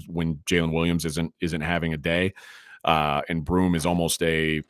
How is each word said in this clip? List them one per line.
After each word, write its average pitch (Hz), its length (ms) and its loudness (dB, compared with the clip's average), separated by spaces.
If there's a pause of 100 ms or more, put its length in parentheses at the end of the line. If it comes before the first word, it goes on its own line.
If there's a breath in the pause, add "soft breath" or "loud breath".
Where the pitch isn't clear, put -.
when 82 380 -2
Jalen 82 260 2
Williams 82 320 0
isn't, 82 360 -4
isn't 85 200 -2
having 82 320 -2
a 78 60 -4
day. 85 340 0 (500 loud breath)
Uh, 76 460 2
and 82 160 -2
Broome 90 320 2
is 80 100 0
almost 87 360 0
a, 80 480 2